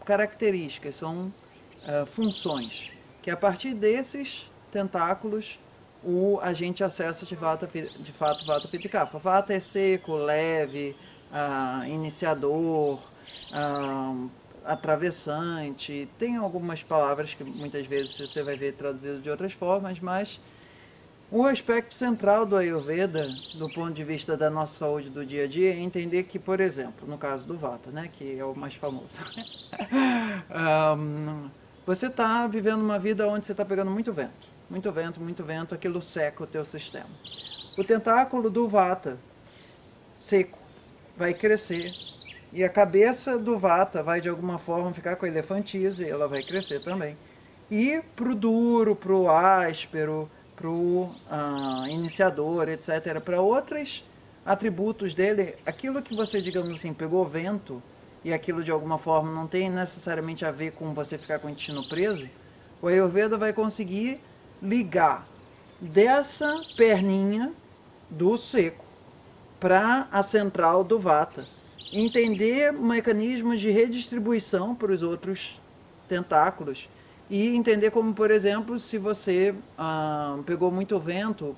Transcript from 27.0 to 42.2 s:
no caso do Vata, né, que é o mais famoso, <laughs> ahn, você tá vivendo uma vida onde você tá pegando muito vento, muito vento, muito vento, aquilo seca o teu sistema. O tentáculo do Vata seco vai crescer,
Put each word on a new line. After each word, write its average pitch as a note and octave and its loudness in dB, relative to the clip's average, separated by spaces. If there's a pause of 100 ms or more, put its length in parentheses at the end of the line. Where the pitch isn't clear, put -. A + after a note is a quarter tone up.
no C#3+ -10
caso C3+ -6
do E3+ -8
Vata, C3 -8
né, D#3 -10
que C3+ -10
é C3+ -6
o C3+ -6
mais C#3 -10
famoso, C3+ -10 (680)
<laughs> A#3 0
ahn, D3+ 0 (380)
você F#3 0
tá A#3 2
vivendo A3 0
uma G#3 0
vida G#3 0
onde G#3 -2
você G3+ -6
tá G3+ -2
pegando F#3+ 0
muito A3 -2
vento, C#3 -8 (240)
muito F#3+ -4
vento, E3 -4
muito E3+ -8
vento, D#3+ -6
aquilo F3 -4
seca D#3 -4
o D3 -10
teu D#3 -6
sistema. - -12 (680)
O G3 0
tentáculo A3+ 4
do A#3 2
Vata F#3 2 (960)
seco - 0 (560)
vai F3 0
crescer, F3+ 0 (600)